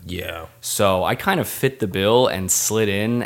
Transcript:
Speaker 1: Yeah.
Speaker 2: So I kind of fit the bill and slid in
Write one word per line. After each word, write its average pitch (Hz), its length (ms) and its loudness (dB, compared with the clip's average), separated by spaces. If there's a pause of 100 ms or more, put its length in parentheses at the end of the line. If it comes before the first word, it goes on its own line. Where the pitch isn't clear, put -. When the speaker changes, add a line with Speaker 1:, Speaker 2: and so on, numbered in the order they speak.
Speaker 1:
Yeah. 85 420 -10 (120)
Speaker 2:
So 95 460 2
I 101 100 0
kind 190 240 0
of 113 80 -2
fit - 320 -4
the 110 80 -2
bill 104 400 4
and 92 240 -2
slid 107 380 0
in 107 360 0